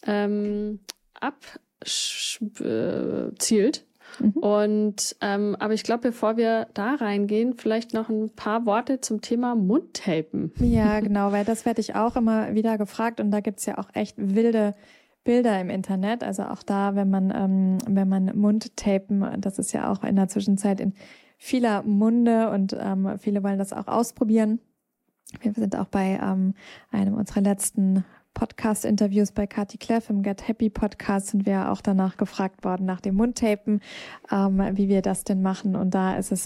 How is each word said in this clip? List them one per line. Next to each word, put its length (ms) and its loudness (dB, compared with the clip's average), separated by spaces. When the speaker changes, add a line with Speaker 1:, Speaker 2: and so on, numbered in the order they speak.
Speaker 1:
ähm, 760 -2
absch-, 1200 -8
äh, 800 -4
zielt. 460 2
Speaker 2:
Mhm. 140 4
Speaker 1:
Und, 880 0
ähm, 380 0
aber 140 -2
ich 100 -2
glaub, 180 0
bevor 360 0
wir 360 2
da 220 -2
reingehen, 640 0
vielleicht 360 -2
noch 160 -2
ein 260 -2
paar 300 -2
Worte 360 0
zum 200 -4
Thema 340 0
Mundtapen. 1040 0
Speaker 2:
Ja, 400 4
Speaker 1:
<laughs> 20 0
Speaker 2:
genau, 300 2
weil 140 2
das 200 -2
werd 140 0
ich 160 -6
auch 200 0
immer 380 2
wieder 240 2
gefragt 420 -2
und 120 2
da 80 2
gibt's 260 -4
ja 140 -4
auch 140 -10
echt 240 -4
wilde 560 2
Bilder 360 4
im 120 -4
Internet. 520 -2
Also 200 -4
auch 180 -8
da, 340 0
wenn 140 2
man, 260 2
ähm, 420 2
wenn 180 2
man 300 2
Mundtapen, 1040 0
das 160 -4
ist 140 -4
ja 200 -2
auch 120 -4
in 120 0
der 120 4
Zwischenzeit 520 0
in 140 -2
vieler 420 0
Munde 720 4
und, 280 -2
ähm, 400 -2
viele 240 -2
wollen 140 0
das 160 -4
auch 140 -8
ausprobieren. 720 2
Wir 120 -2
sind 220 -2
auch 120 -4
bei, 340 0
ähm, 320 0
einem 240 0
unserer 260 -2
letzten 640 2
Podcast-Interviews 960 0
bei 160 -2
Kati 300 -6
Kleff 320 -2
im 120 0
Get 260 -4
Happy 220 0
Podcast 580 -2
sind 180 0
wir 260 0
auch 100 -2
danach 360 2
gefragt 480 -4
worden 200 -2
nach 140 -4
dem 160 -2
Mundtapen, 640 0
ähm, 320 2
wie 160 2
wir 120 4
das 220 -2
denn 180 0
machen. 360 0
Und 180 0
da 220 2
ist 160 -4
es 120 -2